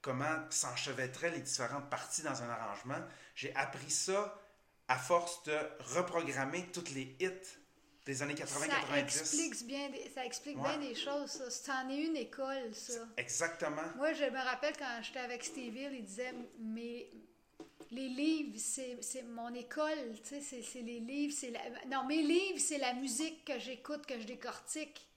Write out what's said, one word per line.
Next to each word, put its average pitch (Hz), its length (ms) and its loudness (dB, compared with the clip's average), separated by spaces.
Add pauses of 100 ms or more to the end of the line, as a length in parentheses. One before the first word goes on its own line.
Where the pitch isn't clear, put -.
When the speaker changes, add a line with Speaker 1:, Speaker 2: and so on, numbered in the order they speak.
Speaker 1:
comment 143 360 2 (120)
s'enchevêtraient 131 800 0
les 143 100 -2
différentes 135 480 0
parties - 340 -2
dans 135 180 0
un 120 80 -4
arrangement. 113 500 -2 (360)
J'ai - 200 -4
appris 135 360 0
ça 202 480 2 (480)
à 127 100 8
force - 460 4
de 151 140 2 (380)
reprogrammer 170 760 2
tous 170 220 -4
les 131 260 -4
hits 185 120 2 (720)
des 135 160 -2
années 147 140 0
quatre-vingts, 143 320 -2
Speaker 2:
Ça - 0 -
Speaker 1:
quatre-vingt-dix. 285 500 4 (300)
Speaker 2:
explique 240 200 -4
bien 277 220 -2
des, 269 240 -8
ça 262 120 -4
explique 277 340 -6
Speaker 1:
Ouais. 277 180 2
Speaker 2:
bien - 0 - (120)
des 226 60 -4
choses, 285 360 0
ça. 254 180 -6
C'en 262 400 -2
est 277 80 0
une 320 200 2
école, 262 560 -2
ça. - 200 -6 (240)
Speaker 1:
Exactement. 156 640 2 (160)
Speaker 2:
Moi, 302 160 4
je 294 120 4
me 254 180 2
rappelle 254 340 2
quand 240 240 -2
j'étais - 180 -6
avec 247 240 -4
Steve 240 320 -4
Hill, 269 180 -4
il 233 120 -6
disait, « 247 280 -4 (260)
Mes, 233 500 -4 (800)
les 262 200 -2
livres, 277 500 2
c'est, 247 420 -2
c'est 254 220 -4
mon 233 320 -6
école, 302 420 2 (260)
tu - 60 -8
sais, 285 120 -4
c'est, 254 200 -8
c'est 247 220 -8
les 240 160 -4
livres, 285 360 2
c'est 254 140 -2
la... 233 120 -4 (260)
Non, 262 180 2
mes 311 160 6
livres, 349 380 6
c'est 302 180 4
la 247 160 4
musique 269 500 0
que 269 140 0
j'écoute, 262 480 -4
que 240 140 -2
je 220 80 -6
décortique. » - 880 -6